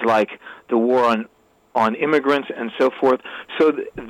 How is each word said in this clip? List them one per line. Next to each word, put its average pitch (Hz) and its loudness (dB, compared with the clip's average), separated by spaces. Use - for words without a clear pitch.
like 110 2
the 120 2
war 123 4
on, 113 2
on 110 2
immigrants 143 0
and 117 -8
so 131 2
forth. 131 2
So 156 4
th-, 143 -6